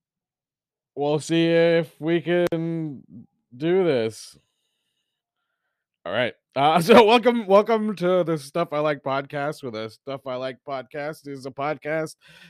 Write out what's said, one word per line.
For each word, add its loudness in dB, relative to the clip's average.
we'll -2
see 0
if 2
we -2
can -2
do 0
this. -2
All -8
right. -2
Uh, 4
<laughs> -
so 8
welcome, 2
welcome 2
to 2
the -2
Stuff -6
I -2
Like -2
podcast, -6
where -10
the -8
Stuff -14
I -8
Like -8
podcast -10
is -14
a -10
podcast -6